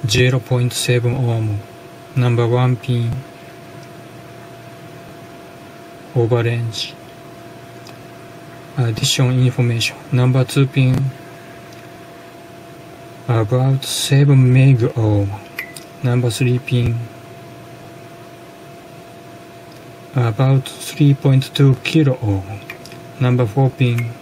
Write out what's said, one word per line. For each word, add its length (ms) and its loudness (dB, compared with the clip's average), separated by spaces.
zero 320 2
point 340 -2
seven 440 0
ohm. 420 -2
Number 320 2
one 300 2
pin, 360 -2
overrange. 800 -2
Addition 680 0
information. 520 0
Number 320 4
two 220 2
pin, 300 2
about 560 2
seven 680 4
meg 320 8
ohm. 320 2
Number 280 0
three 280 0
pin, 380 0
about 540 2
three 460 2
point 400 2
two 200 6
kilo 380 2
ohm. 380 -4
Number 240 2
four 260 2
pin 400 0